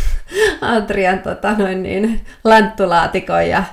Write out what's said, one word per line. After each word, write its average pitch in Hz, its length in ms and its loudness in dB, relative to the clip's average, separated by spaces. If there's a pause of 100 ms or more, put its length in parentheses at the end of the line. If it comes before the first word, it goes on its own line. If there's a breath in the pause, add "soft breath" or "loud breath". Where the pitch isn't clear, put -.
(240 loud breath)
<laughs> 349 520 0
Atrian 196 420 0
tota - 340 -4
noin 190 300 -2
niin, 202 440 -2 (180 loud breath)
lanttulaatikon 185 1040 2
ja 180 240 0